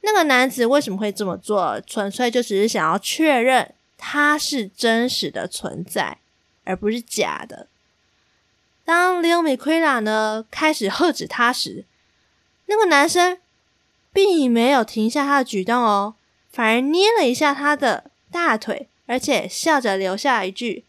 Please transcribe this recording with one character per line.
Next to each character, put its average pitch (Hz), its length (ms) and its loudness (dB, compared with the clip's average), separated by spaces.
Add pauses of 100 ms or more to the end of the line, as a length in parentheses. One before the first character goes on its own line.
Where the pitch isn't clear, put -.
那 415 120 0
个 370 120 4
男 262 240 4
子 262 180 -2
为 277 140 4
什 285 120 -6
么 190 60 -6
会 208 140 -2
这 208 120 -6
么 185 120 -4
做？ 180 500 -2
纯 202 240 -6
粹 240 200 -2
就 247 120 -2
只 196 180 -2
是 208 60 2
想 175 240 0
要 185 80 0
确 302 400 0
认 247 360 2 (240)
他 294 400 0
是 254 380 -4
真 233 320 2
实 214 220 -4
的 - 160 -6
存 - 380 -10
在， - 340 -6 (460)
而 185 120 -4
不 208 140 -2
是 233 100 -4
假 156 480 -6
的。 - 200 -20 (1160)
当 349 380 2
Lil 339 200 4
Miquela 294 580 2
呢， 214 500 -2
开 311 220 0
始 196 180 -2
喝 320 220 2
止 - 140 -6
他 240 260 0
时， - 320 -6 (800)
那 415 100 0
个 440 100 4
男 302 220 4
生 359 300 2 (760)
并 349 380 4
没 233 200 4
有 269 140 4
停 220 240 -2
下 277 160 0
他 277 140 2
的 262 60 2
举 202 200 -4
动 233 160 0
哦， 208 340 0 (380)
反 233 140 -2
而 226 140 2
捏 330 360 2
了 320 120 2
一 240 40 2
下 285 220 0
他 285 220 0
的 247 340 -2 (200)
大 226 280 0
腿， - 300 -8 (180)
而 247 120 -2
且 214 300 -2
笑 302 320 0
着 208 160 -2
留 190 200 -2
下 233 280 0
一 190 60 -4
句 233 380 -8